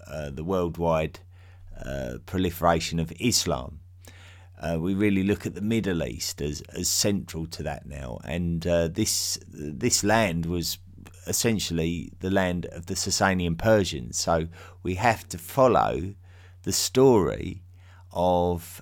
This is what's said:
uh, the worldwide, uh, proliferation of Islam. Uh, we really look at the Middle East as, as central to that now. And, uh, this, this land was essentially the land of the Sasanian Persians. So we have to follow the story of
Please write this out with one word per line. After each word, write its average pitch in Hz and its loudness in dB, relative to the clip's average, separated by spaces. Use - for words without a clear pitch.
uh, 73 -8
the 69 -8
worldwide, 82 0
uh, 64 -6
proliferation 85 2
of 82 -4
Islam. 82 -2
Uh, 82 -2
we 90 0
really 98 2
look 98 0
at 87 -8
the 87 -10
Middle 98 0
East - -8
as, 73 -4
as 90 -4
central 95 -2
to 80 -10
that 73 -8
now. 69 -10
And, 85 -2
uh, 85 2
this, - -2
this 76 -4
land 101 2
was 85 -4
essentially 85 0
the 95 -2
land 90 2
of - -12
the 95 -6
Sasanian 92 0
Persians. 85 2
So 82 2
we 90 -2
have 113 0
to 87 -8
follow 87 2
the 98 -2
story 98 4
of 87 0